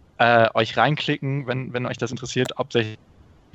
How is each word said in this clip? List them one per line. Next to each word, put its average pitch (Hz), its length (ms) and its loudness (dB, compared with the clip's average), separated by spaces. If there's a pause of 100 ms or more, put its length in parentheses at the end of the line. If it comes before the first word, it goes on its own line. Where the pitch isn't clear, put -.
(180)
äh, 117 360 6
euch 113 240 -2
reinklicken, 139 680 0
wenn, 127 260 -6
wenn 123 120 -4
euch 120 120 -6
das 120 120 -4
interessiert, 127 480 -4
hauptsächlich 110 400 -2 (580)